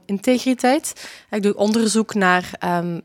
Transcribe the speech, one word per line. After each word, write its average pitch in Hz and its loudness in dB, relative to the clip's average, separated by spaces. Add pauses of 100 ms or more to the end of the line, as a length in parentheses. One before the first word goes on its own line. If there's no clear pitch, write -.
integriteit. 254 0 (240)
Ik 208 -2
doe 202 0
onderzoek 214 0
naar, 180 2 (100)
ehm, 175 -2